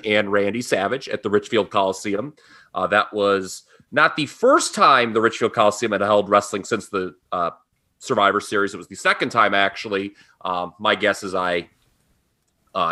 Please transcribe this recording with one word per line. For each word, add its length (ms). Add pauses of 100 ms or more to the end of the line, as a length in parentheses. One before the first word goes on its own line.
and 260
Randy 320
Savage 460
at 160
the 60
Richfield 400
Coliseum. 640 (400)
Uh, 140
that 240
was 500 (280)
not 260
the 100
first 480
time 380
the 80
Richfield 320
Coliseum 400
had 80
held 280
wrestling 360
since 260
the, 240 (180)
uh, 180 (480)
Survivor 420
Series. 340
It 20
was 120
the 60
second 360
time, 240
actually. 580 (320)
Um, 340
my 160
guess 300
is 100
I, 340 (1040)
uh, 180